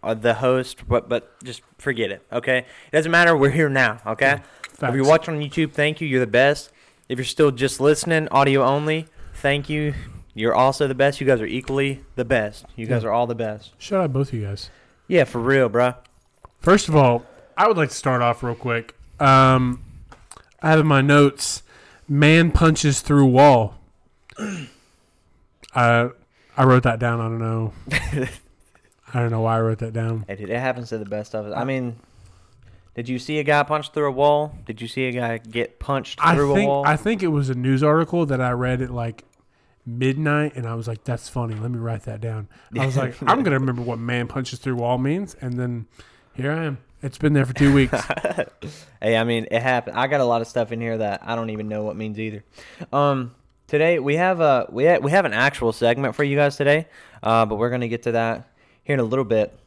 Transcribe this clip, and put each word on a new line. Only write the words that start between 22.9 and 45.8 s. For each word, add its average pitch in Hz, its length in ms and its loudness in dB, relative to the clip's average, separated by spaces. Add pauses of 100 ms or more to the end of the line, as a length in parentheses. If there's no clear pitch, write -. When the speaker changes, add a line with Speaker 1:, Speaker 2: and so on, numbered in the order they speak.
Speaker 2:
through 143 240 6
wall." 127 540 6
<clears throat> - 80 -20 (1900)
I, 120 340 4 (460)
I 131 100 4
wrote 127 180 6
that 113 160 0
down. 117 200 -2
I 113 40 -4
don't 113 160 -4
know. 113 420 -4
Speaker 1:
<laughs> - 100 -12 (1200)
Speaker 2:
I 127 80 -4
don't 117 120 -2
know 113 100 -2
why 113 160 0
I 113 40 0
wrote 113 180 -2
that 113 140 -8
down. 113 340 -4
Speaker 1:
Hey, 101 80 -10
dude, 101 160 -10
it 120 80 -2
happens 123 300 -6
to 113 100 -6
the 107 60 -10
best 104 300 -8
of 107 120 -8
us. 104 80 -10
I 117 80 -4
mean, 127 320 -6 (1000)
did 120 160 -10
you 127 80 -4
see 151 220 -6
a 147 40 -4
guy 147 200 2
punch 147 280 -4
through 147 160 -2
a 139 40 0
wall? 147 440 0 (120)
Did 110 140 -12
you 117 60 -10
see 131 200 -4
a 127 40 -4
guy 117 280 -4
get 113 400 -6
punched - 420 -6
Speaker 2:
I 165 140 4
Speaker 1:
through 143 180 2
Speaker 2:
think, 147 140 2
Speaker 1:
a - 20 0
wall? 139 160 -2
Speaker 2:
I 147 100 4
think 202 280 -2
it 175 60 0
was 143 200 0
a 131 60 -4
news 131 260 0
article 160 460 2
that 135 120 -2
I 127 120 -2
read 127 320 -2
at, 123 80 -8
like, 117 320 -8 (600)
midnight, 143 720 -2
and 120 120 -8
I 113 80 -6
was 113 120 -10
like, 113 180 -10
"That's 120 220 -6
funny. 117 280 -6
Let 110 160 -8
me 120 80 -6
write 113 240 -6
that 110 180 -12
down." 110 260 -8 (300)
I 135 80 -2
was 131 100 -4
like, 127 260 -2
Speaker 1:
<laughs> 135 60 -4
Speaker 2:
"I'm 220 140 2
gonna 151 180 0
remember 127 220 -4
what 120 160 -6
'man 120 300 -4
punches 127 320 -10
through 131 160 -6
wall' 120 240 -2
means," 160 420 -4
and 123 180 -8
then 120 280 -6 (480)